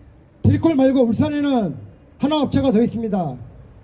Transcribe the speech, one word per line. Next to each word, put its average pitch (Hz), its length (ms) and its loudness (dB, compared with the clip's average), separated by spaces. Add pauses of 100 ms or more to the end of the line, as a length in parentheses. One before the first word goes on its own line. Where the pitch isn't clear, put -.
(420)
드리콜 320 320 2
말고 269 280 4
울산에는 262 720 0 (440)
하나 302 240 0
업체가 269 300 0
더 214 100 4
있습니다. 202 520 -4 (500)